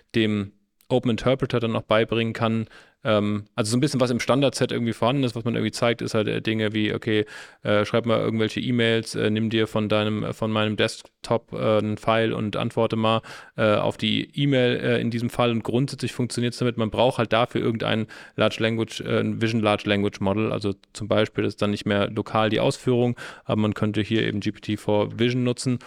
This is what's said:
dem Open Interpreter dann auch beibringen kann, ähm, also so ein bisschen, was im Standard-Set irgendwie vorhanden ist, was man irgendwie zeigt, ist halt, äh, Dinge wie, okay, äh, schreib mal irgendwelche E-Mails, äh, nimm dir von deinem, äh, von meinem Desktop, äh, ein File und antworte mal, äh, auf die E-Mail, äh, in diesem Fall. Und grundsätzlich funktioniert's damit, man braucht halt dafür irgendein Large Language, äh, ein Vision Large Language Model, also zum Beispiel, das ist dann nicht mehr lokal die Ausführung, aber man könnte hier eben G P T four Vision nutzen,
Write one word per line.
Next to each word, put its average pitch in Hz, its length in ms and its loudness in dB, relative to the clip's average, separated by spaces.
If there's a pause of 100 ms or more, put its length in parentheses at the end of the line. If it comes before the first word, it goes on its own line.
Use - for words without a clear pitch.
(140)
dem 107 380 0 (360)
Open 127 220 0
Interpreter 123 500 0
dann 113 140 -2
auch 110 80 -4
beibringen 113 520 2
kann, 113 320 0 (380)
ähm, 104 400 2 (100)
also 110 160 -2
so 120 60 2
ein 123 40 2
bisschen, 139 200 2
was 123 100 2
im 117 100 0
Standard-Set 127 520 2
irgendwie 117 200 -2
vorhanden 131 320 0
ist, 120 100 -2
was 117 100 -6
man 117 100 -2
irgendwie 110 180 -2
zeigt, 120 300 0
ist 113 120 -4
halt, 110 140 0
äh, 110 120 -2
Dinge 110 320 -2
wie, 107 220 0
okay, 107 300 0 (380)
äh, 104 220 2
schreib 117 220 0
mal 110 140 2
irgendwelche 110 400 0
E-Mails, 113 540 0
äh, 110 160 0
nimm 110 200 0
dir 110 160 2
von 107 220 0
deinem, 107 360 0
äh, 113 80 -4
von 110 180 -4
meinem 107 260 0
Desktop, - 760 -2
äh, 113 260 2
ein 107 180 0
File 113 380 0
und 110 220 -4
antworte 117 400 -2
mal, 110 260 2 (340)
äh, 107 200 4
auf 110 200 0
die 107 420 -2
E-Mail, 131 380 2
äh, 120 240 0
in 117 100 -2
diesem 120 200 -2
Fall. 120 200 2
Und 113 140 -2
grundsätzlich 127 480 -2
funktioniert's 120 460 -4
damit, 120 180 0
man 113 140 0
braucht 113 280 2
halt 113 140 0
dafür 117 280 2
irgendein 110 460 0 (300)
Large 107 240 2
Language, 113 400 -2
äh, 117 200 0
ein 107 200 -2
Vision 113 220 0
Large 104 240 2
Language 101 340 2
Model, 104 320 0
also 104 220 -2 (180)
zum 104 160 -8
Beispiel, 107 360 2
das 107 100 -2
ist - 80 -10
dann 104 80 2
nicht 104 160 -4
mehr 101 240 2
lokal 110 400 0
die 110 100 0
Ausführung, 123 560 0 (280)
aber 107 160 -2
man 107 140 0
könnte 107 280 -2
hier 110 240 0
eben 107 140 -4
G 104 120 -4
P - 80 -18
T 107 160 -4
four 104 420 0
Vision 123 260 0
nutzen, 123 420 -2